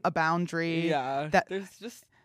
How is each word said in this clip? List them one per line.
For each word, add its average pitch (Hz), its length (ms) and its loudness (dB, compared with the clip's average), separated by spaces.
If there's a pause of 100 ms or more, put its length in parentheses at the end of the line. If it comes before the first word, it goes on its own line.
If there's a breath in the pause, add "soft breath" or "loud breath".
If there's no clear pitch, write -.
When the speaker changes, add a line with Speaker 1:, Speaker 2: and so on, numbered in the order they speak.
Speaker 1:
a 180 80 2
boundary 165 800 0
Speaker 2:
Yeah. 139 400 0
Speaker 1:
that 170 180 4
Speaker 2:
There's 190 320 -8
just - 260 -14 (200 soft breath)